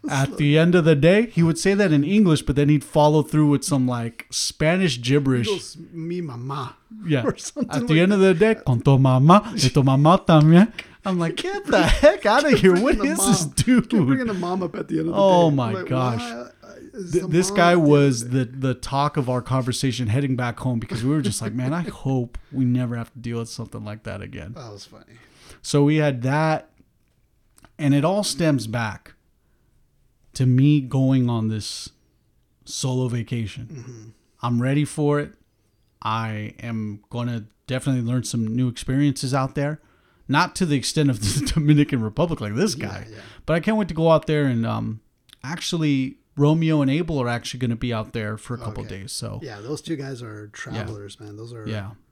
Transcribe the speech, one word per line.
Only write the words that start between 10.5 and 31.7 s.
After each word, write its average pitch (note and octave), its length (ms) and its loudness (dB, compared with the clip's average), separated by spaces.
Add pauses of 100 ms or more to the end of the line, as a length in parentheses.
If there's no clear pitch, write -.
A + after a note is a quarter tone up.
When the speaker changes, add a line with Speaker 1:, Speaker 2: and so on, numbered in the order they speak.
Speaker 2:
I'm F#3 120 -2
like, E3+ 200 -4
Speaker 1:
<laughs> - 40 -6
Speaker 2:
"Get G4 260 -6
the - 160 4
heck - 420 4
outta C4 240 4
Speaker 1:
Keep B3 80 6
Speaker 2:
here. F#3+ 140 6
Speaker 1:
bringing F3+ 120 2
Speaker 2:
What C#4 140 2
Speaker 1:
the G#3+ 140 -4
Speaker 2:
is E4 80 -2
Speaker 1:
mom. G3 120 2
Speaker 2:
this F#3 140 2
dude?" A#3+ 440 0
Speaker 1:
Keep G3+ 160 2
bringing C4 220 0
the G#3+ 60 -4
mom F3+ 300 -4
up E3 120 -6
at D#3+ 140 -10
the D#3+ 100 -2
end D#3+ 80 -4
of E3+ 60 -4
the G3+ 80 0
Speaker 2:
Oh F3+ 280 6
Speaker 1:
day. C#3+ 60 2
Speaker 2:
my - 180 -2
Speaker 1:
Like, F#3 140 -6
Speaker 2:
gosh. B2+ 320 -2
Speaker 1:
why, A#2+ 120 -8
uh, A#2 140 -12 (480)
is F#3+ 180 -10
Speaker 2:
Th-, F3 120 0
Speaker 1:
the F#3 60 -8
Speaker 2:
this F3+ 200 2
Speaker 1:
mom G3+ 80 -6
Speaker 2:
guy F3 140 4
Speaker 1:
at F3+ 40 4
the F3 60 4
end - 20 4
of D3 60 4
Speaker 2:
was C#3 400 2
Speaker 1:
the B2+ 160 -2
day? A#2 60 -10
Speaker 2:
the, C3 160 -6
the B2+ 60 0
talk C#3 420 -4
of B2+ 140 -2
our B2+ 120 -2
conversation B2+ 680 -4
heading C3 280 -2
back A#2+ 240 -6
home B2 200 -2
because A2+ 240 -8
we C3 80 0
were D#3 100 0
just G#2+ 200 -4
like, A2 120 -6
"Man, B2+ 200 -4
I F3 80 -4
Speaker 1:
<laughs> D#3+ 240 -10
Speaker 2:
hope C3 320 -4 (140)
we C3 140 -2
never B2 320 -2
have A#2 160 -12
to - 60 -20
deal A#2 200 -8
with A2+ 100 -8
something A2 360 -14
like G#2 180 -14
that G2 180 -10
again." G2+ 360 -14
Speaker 1:
That A#2+ 160 -16
was G2+ 120 -20
funny. - 280 -20 (480)
Speaker 2:
So C#3+ 240 0
we D3+ 120 2
had C#3+ 260 0
that, D#3 460 -2 (1080)
and C#3+ 160 2
it C#3+ 100 2
all G3 220 0
stems C#3+ 420 0
back A2 460 -8 (1200)
to C3 120 -2
me C#3 360 4
going C3 480 2
on A2+ 180 -2
this - 420 -8 (760)